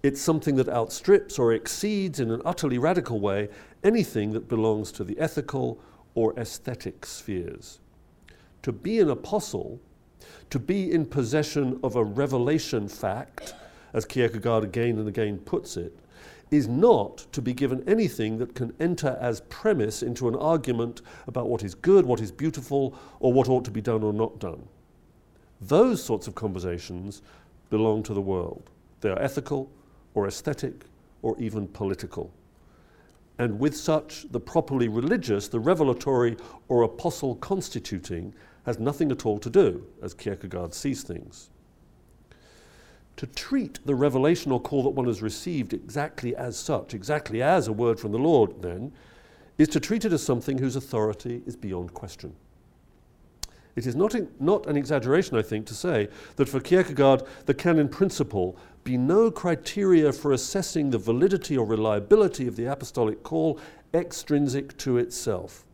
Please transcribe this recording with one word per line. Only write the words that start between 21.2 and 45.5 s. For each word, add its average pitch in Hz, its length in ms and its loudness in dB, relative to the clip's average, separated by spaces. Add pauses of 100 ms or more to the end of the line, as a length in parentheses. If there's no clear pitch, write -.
about 117 240 -6
what 113 140 -2
is 95 100 -6
good, 185 320 6
what 120 160 2
is 101 100 -6
beautiful, 139 640 -2 (260)
or 123 140 4
what 127 160 4
ought 127 160 2
to 117 60 -10
be 107 100 -4
done 110 220 0
or 107 100 0
not 110 260 -2
done. 87 280 -10 (920)
Those 185 440 4
sorts 110 240 -4
of 101 80 -12
conversations 90 880 -8 (480)
belong 110 320 2
to 107 100 -6
the 98 80 0
world. 92 480 -4 (320)
They 107 80 0
are 92 100 -2
ethical 135 520 -4 (420)
or 101 140 2
aesthetic - 580 -6 (380)
or 113 160 0
even 107 280 -4
political. - 640 -6 (1080)
And 113 200 0
with 143 160 0
such, - 540 -2
the 120 100 -4
properly 135 480 0
religious, 117 600 0
the 117 120 -2
revelatory 131 800 2 (320)
or 120 140 6
apostle 135 520 -2
constituting, 95 1000 -6 (300)
has 120 140 -4
nothing 143 320 0
at - 140 -4
all 104 140 0
to 120 100 -8
do, 160 340 4 (180)
as - 120 -10
Kierkegaard 90 600 -8
sees 135 260 -6
things. - 480 -14 (1700)
To 135 100 -10
treat - 580 -4
the 143 100 2
revelation 143 560 2
or 127 80 2
call 131 240 0
that 135 60 4
one 131 180 0
has 107 140 0
received 117 520 -4